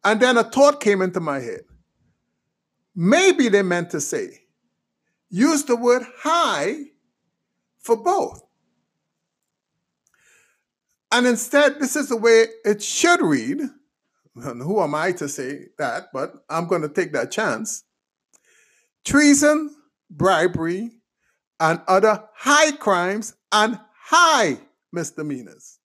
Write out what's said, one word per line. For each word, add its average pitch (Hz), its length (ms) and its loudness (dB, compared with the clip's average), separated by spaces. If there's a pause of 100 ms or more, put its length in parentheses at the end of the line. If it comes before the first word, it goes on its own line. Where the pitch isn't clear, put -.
And 214 160 2
then 254 180 4
a 226 60 2
thought 285 380 2
came 202 200 2
into 185 180 -2
my 147 200 -4
head. 113 220 -12 (1300)
Maybe 269 540 2
they 202 140 2
meant 175 260 -2
to 156 100 -6
say, - 420 -8 (880)
use 285 340 0
the 240 120 -2
word 240 280 0 (160)
high 254 560 -2 (1040)
for 233 180 0
both. 349 480 -4 (2750)
And 247 140 2
instead, 285 540 2
this 269 160 -4
is 285 140 -4
the 240 80 -2
way 226 280 6 (180)
it 208 200 -2
should 349 380 2
read. 151 400 -2 (760)
And 120 260 -12
who 196 200 -2
am 147 120 -2
I 170 200 -2
to 165 160 -8
say 139 380 -10 (100)
that? 127 340 -6
But 135 220 -8 (160)
I'm 165 180 -4
gonna 160 220 -2
take 156 240 -4
that 131 180 -4
chance. 202 520 -6 (1200)
Treason, 294 680 2 (360)
bribery, 175 840 -2 (680)
and 160 280 0
other 202 360 2 (120)
high 294 380 2
crimes 196 600 -4 (180)
and 214 280 0 (240)
high 294 560 2 (320)
misdemeanors. 147 920 -12